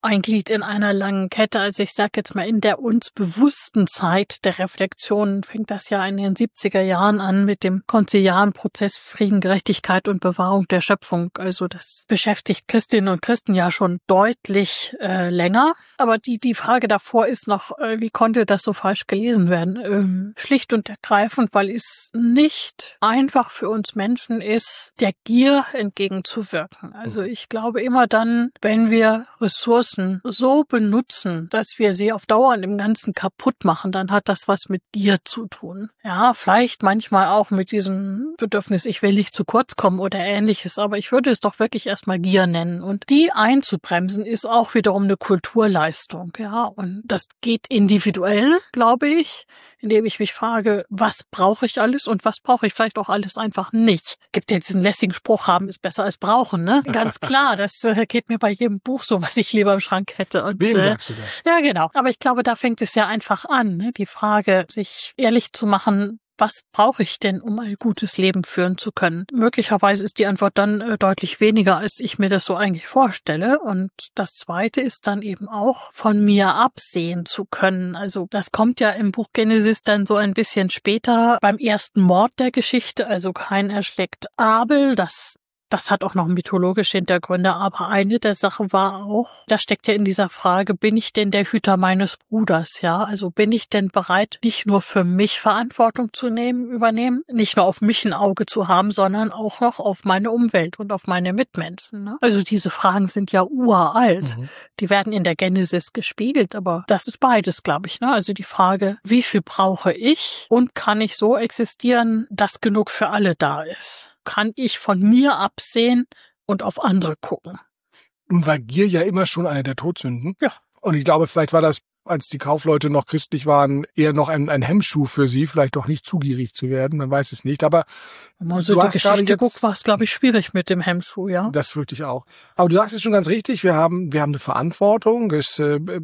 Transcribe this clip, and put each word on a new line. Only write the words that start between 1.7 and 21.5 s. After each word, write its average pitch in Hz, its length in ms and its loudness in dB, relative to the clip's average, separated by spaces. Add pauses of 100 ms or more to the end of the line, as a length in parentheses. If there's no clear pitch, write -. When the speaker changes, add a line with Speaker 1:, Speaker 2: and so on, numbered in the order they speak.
Speaker 1:
ich 190 100 -6
sag - 240 -2
jetzt - 160 -6
mal, 190 140 -4
in 226 120 0
der 208 200 2
uns 233 320 -2
bewussten 208 760 0
Zeit 190 600 -2
der 185 120 0
Reflexion 196 840 -2
fängt 214 260 -8
das 202 220 -8
ja 196 160 0
in 196 100 -4
den 196 180 0
siebziger 202 460 0
Jahren 190 400 2
an 190 240 2
mit 202 160 0
dem 190 240 0
konziliaren 196 680 4
Prozess - 440 -4
Frieden, 202 440 0
Gerechtigkeit 190 680 0
und 196 140 0
Bewahrung 185 480 0
der 180 120 2
Schöpfung. 180 560 -2
Also 185 300 -4
das - 400 -14
beschäftigt - 600 -2
Christinnen 214 460 2
und 175 80 -4
Christen 233 320 -2
ja 180 160 2
schon 180 380 -2
deutlich, 202 920 0
äh, 185 300 -2
länger. 190 440 2 (260)
Aber 226 180 2
die, 226 220 -6
die 240 160 0
Frage 240 320 0
davor 214 400 2
ist 240 200 -4
noch, 202 300 -2
äh, 220 220 -4
wie 226 100 -4
konnte 226 380 2
das 202 160 2
so 208 100 -2
falsch - 320 -4
gelesen 202 460 2
werden? 175 340 0
Ähm, 196 500 0
schlicht - 380 0
und 220 160 -2
ergreifend, 214 640 0